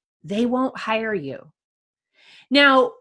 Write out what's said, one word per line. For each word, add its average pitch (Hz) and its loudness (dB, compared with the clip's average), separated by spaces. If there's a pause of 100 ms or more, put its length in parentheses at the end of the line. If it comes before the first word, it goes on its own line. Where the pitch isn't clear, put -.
(220)
they 202 -4
won't 254 -2
hire 220 -4
you. 147 -10 (1000)
Now, 269 4